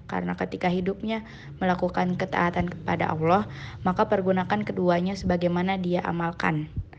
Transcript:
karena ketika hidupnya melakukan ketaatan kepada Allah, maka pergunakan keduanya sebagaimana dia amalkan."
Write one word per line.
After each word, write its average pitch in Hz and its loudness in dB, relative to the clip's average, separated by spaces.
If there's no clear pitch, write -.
karena 180 -4
ketika 185 0
hidupnya 202 -2
melakukan 180 2
ketaatan 180 0
kepada 170 -2
Allah, 170 2
maka 185 2
pergunakan 190 2
keduanya 185 2
sebagaimana 180 2
dia 175 2
amalkan." 170 0